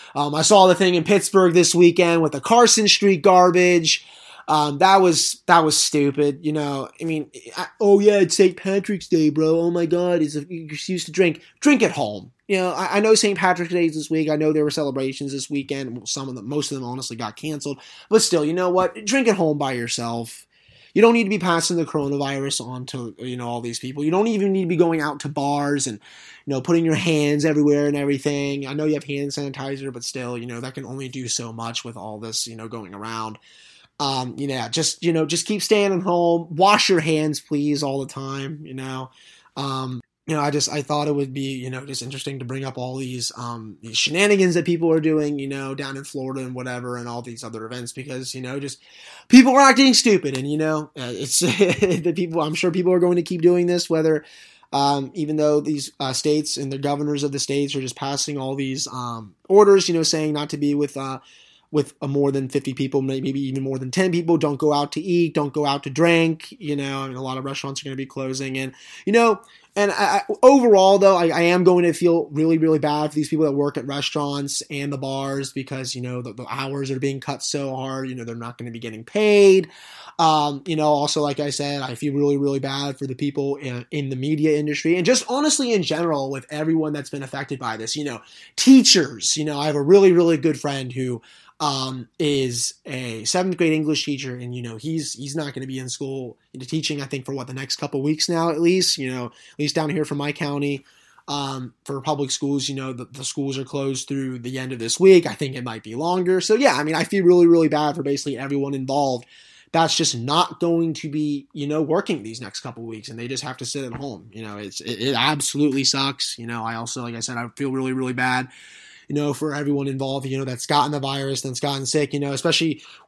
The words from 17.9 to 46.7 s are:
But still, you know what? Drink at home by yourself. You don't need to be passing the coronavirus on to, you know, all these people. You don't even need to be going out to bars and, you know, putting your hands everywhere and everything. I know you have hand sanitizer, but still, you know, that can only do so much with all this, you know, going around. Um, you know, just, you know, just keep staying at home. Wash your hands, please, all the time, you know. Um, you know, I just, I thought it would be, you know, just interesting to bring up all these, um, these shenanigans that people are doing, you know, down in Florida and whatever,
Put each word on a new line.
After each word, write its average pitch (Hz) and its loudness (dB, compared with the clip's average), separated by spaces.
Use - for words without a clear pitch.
But 220 6
still, 160 2
you 156 -2
know 185 0
what? 185 0
Drink 240 2
at 196 4
home 156 0
by 139 -2
yourself. 117 -6
You 196 4
don't 233 8
need 233 4
to 190 -2
be 208 0
passing 180 0
the 165 0
coronavirus 139 -4
on 127 -12
to, 120 -10
you 123 -10
know, 123 -8
all 120 -6
these 120 -8
people. 143 -8
You 156 0
don't 202 2
even 202 2
need 190 0
to 170 -4
be 175 0
going 165 2
out 147 -4
to 147 -6
bars 143 -2
and, 107 -8
you 139 -6
know, 135 -2
putting 170 2
your 160 2
hands 147 0
everywhere 147 2
and 147 0
everything. 143 -4
I 135 -10
know 151 -4
you 151 0
have 139 -8
hand 143 -6
sanitizer, 139 -8
but 120 -16
still, 123 -8
you 117 -10
know, 120 -10
that 127 -12
can 135 -12
only 131 -12
do 127 -10
so 117 -8
much 117 -8
with 117 -14
all 107 -12
this, 113 -8
you 113 -16
know, 113 -12
going 107 -14
around. 110 -10
Um, 131 -4
you 143 -6
know, 127 -6
just, 151 -4
you 170 2
know, 160 0
just 160 -4
keep 208 -2
staying 202 2
at 175 -2
home. 170 0
Wash 196 4
your 180 4
hands, 156 0
please, 147 -2
all 139 -4
the 143 -10
time, 139 -10
you 131 -16
know. 131 -10
Um, 131 -6
you 160 -2
know, 147 0
I 143 0
just, 143 -2
I 147 -4
thought 147 -2
it 147 0
would 139 -2
be, 135 -4
you 127 -8
know, 131 -10
just 135 -10
interesting 135 -10
to 123 -10
bring 135 -8
up 131 -8
all 127 -8
these, 127 -8
um, 117 -12
these 110 -10
shenanigans 190 2
that 170 0
people 165 2
are 160 4
doing, 151 0
you 139 -6
know, 135 -8
down 139 -8
in 139 -14
Florida 135 -8
and 127 -10
whatever, 123 -8